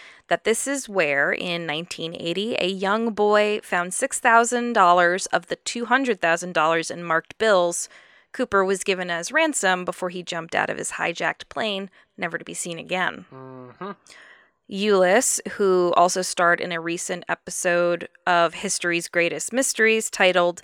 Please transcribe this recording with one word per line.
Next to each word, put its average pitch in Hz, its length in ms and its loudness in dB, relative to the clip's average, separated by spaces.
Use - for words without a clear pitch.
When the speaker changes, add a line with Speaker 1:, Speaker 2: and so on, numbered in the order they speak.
Speaker 1:
that - 160 0
this 226 240 0
is 277 200 -6
where, 156 440 0
in 170 340 -6
nineteen 165 540 -8
eighty, 196 400 -4
a 175 80 0
young 202 420 -2
boy 208 540 2
found 180 280 -2
six - 280 -4
thousand 240 540 4
dollars 180 520 6
of 175 220 -2
the - 80 -6
two 233 300 -8
hundred 247 340 0
thousand 175 340 0
dollars 165 340 2
in 170 140 -10
marked 165 360 -2
bills 180 500 2
Cooper - 340 0
was 190 200 -2
given 180 260 -2
as 170 220 -6
ransom 202 520 2
before 180 260 -6
he 180 120 -10
jumped 165 320 -8
out - 160 0
of - 80 -6
his - 140 -8
hijacked - 560 -4
plane, 196 420 -6
never 170 220 -8
to 170 60 -12
be 175 100 -14
seen 170 240 -10
again. 175 460 -4
Speaker 2:
Mm-hmm. 131 560 -16
Speaker 1:
Ulis, 202 680 2
who 185 420 2
also 180 260 4
starred 170 380 2
in 180 100 -6
a 170 100 -6
recent 175 480 -8
episode 175 800 -2
of 170 300 4
History's 175 540 -4
Greatest 170 440 -2
Mysteries 220 580 2
titled 175 540 2